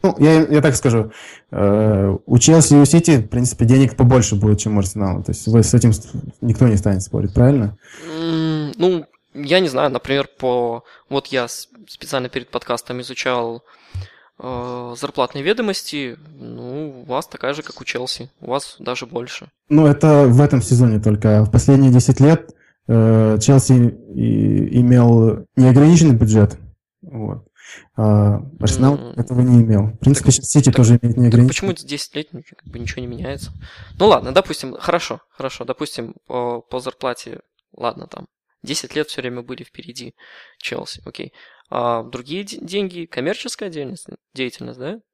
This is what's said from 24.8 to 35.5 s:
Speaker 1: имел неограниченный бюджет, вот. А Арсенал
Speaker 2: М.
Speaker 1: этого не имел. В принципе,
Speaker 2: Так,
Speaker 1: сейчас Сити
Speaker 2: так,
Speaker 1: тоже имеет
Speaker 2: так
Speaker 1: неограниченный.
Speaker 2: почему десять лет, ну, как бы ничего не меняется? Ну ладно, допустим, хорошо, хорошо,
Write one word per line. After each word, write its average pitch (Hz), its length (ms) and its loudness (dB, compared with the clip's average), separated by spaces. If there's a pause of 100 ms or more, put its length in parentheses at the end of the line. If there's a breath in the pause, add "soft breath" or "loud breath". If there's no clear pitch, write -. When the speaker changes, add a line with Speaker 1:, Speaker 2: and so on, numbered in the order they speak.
Speaker 1:
имел 117 680 4 (100)
неограниченный 143 600 6
бюджет, 107 420 2 (440)
вот. 110 440 -14 (500 loud breath)
А 104 460 2 (180)
Арсенал 135 360 2
Speaker 2:
М. 120 200 -14
Speaker 1:
этого 123 240 -4
не 123 220 6
имел. 110 240 2
В 107 100 -8
принципе, - 300 2
Speaker 2:
Так, 135 80 4
Speaker 1:
сейчас - 160 -6
Сити 139 160 2
Speaker 2:
так, - 100 2
Speaker 1:
тоже 117 140 4
имеет 120 260 2
Speaker 2:
так - 0 -
Speaker 1:
неограниченный. 120 320 4
Speaker 2:
почему 190 240 -4
десять 143 420 -12
лет, 151 180 -10
ну, 127 160 -18
как - 220 -20
бы 120 80 -18
ничего 120 220 -10
не 123 80 -12
меняется? 131 440 -14 (460 loud breath)
Ну 196 80 2
ладно, 131 260 0
допустим, 147 460 -4
хорошо, - 420 -6 (100)
хорошо, 131 340 -14